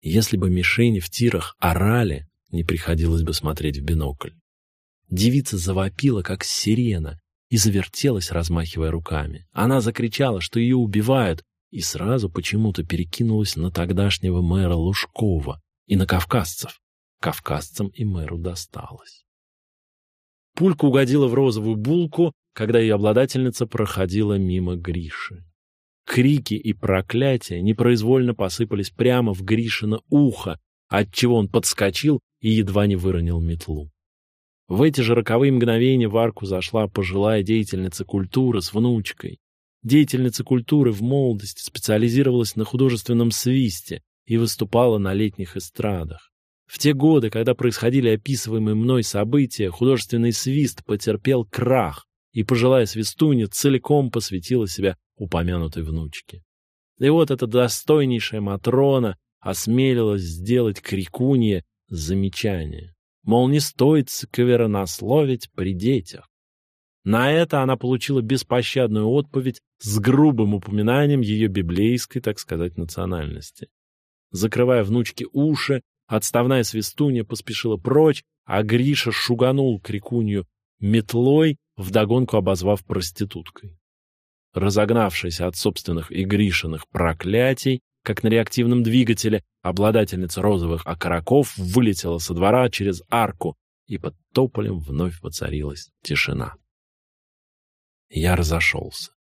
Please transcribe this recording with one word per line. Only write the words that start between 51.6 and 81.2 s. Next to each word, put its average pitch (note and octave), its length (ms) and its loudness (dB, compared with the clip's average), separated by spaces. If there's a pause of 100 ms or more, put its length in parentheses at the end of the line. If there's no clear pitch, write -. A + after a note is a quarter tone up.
и A2 80 0
пожилая B2 420 4
свистунья A2+ 600 0
целиком C#3 640 2
посвятила G#2+ 560 -2
себя F#2+ 300 -2 (180)
упомянутой E2+ 680 -4
внучке. D#2+ 600 -10 (560)
И C3 80 2
вот D#3 240 4
эта B2+ 160 -2
достойнейшая B2 920 2
Матрона A#2+ 760 0 (220)
осмелилась A2+ 840 0
сделать G2 600 -2
крикунье A2 840 0 (240)
замечание. F2 1080 -4 (300)
Мол, A#2+ 240 4
не D3 140 2
стоит C#3+ 480 2
сквернословить A#2+ 1400 0
при F#2+ 220 -4
детях. G#2 560 -4 (760)
На A#2 260 2
это D#3 300 2
она C3 160 0
получила B2+ 440 -2
беспощадную A2+ 840 0
отповедь C3+ 540 -2 (180)
с G#2+ 200 -2
грубым B2 560 4
упоминанием A#2+ 640 2
её G#2+ 260 0
библейской, G2+ 720 -2
так G#2+ 200 -6
сказать, E2+ 380 -6
национальности. E2 920 -8 (640)
Закрывая A#2 520 2
внучке A2+ 480 -2
уши, C#3 500 0 (260)
отставная A#2+ 560 0
свистунья A#2 600 -2
поспешила A2 540 -6
прочь, C#3+ 460 2 (220)
а G2+ 180 0
Гриша A#2+ 480 2
шуганул B2+ 680 0
крикунью G#2 680 -4 (320)
метлой, B2 760 2 (200)